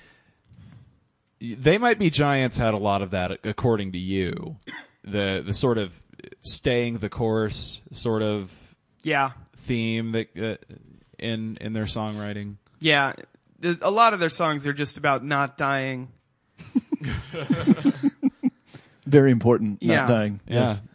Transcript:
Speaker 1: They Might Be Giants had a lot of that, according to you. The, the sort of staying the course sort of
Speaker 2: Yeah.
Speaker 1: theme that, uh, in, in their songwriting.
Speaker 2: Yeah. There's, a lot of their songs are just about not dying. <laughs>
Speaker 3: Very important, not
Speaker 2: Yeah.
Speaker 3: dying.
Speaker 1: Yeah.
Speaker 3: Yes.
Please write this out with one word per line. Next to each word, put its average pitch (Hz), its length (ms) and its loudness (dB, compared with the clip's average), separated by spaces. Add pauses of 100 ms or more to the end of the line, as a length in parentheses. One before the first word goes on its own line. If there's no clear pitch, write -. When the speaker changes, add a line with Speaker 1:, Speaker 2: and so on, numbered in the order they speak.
(1400)
Speaker 1:
They 127 380 2
Might 233 200 4
Be 185 120 4
Giants 139 460 2
had 113 180 2
a 104 40 -2
lot 101 240 0
of 92 80 -6
that, 92 340 -4
according 107 480 0
to 90 60 -6
you. 95 580 -2 (480)
The, 98 400 -2
the 98 80 -6
sort 117 260 2
of 92 240 -6 (400)
staying 120 560 -2
the 101 100 -4
course 110 760 -2 (100)
sort 110 300 -2
of 104 520 -4 (280)
Speaker 2:
Yeah. 139 280 0 (280)
Speaker 1:
theme 113 540 -2
that, 113 240 -4
uh, 107 200 -6 (600)
in, 110 420 -6
in 110 120 -8
their 110 120 -2
songwriting. 104 720 -6 (260)
Speaker 2:
Yeah. 143 320 4 (460)
There's, 170 240 -2
a 185 80 2
lot 220 240 6
of 185 60 -4
their 165 100 2
songs 151 360 0
are 143 60 0
just 143 240 -4
about 139 280 0
not 139 320 -2
dying. 135 520 -4 (520)
<laughs> - 680 -4 (1800)
Speaker 3:
Very 139 240 6
important, 110 520 2
not - 100 2
Speaker 2:
Yeah. 143 160 2
Speaker 3:
dying. 104 400 2
Speaker 1:
Yeah. - 60 -4 (140)
Speaker 3:
Yes. 107 120 -2 (140)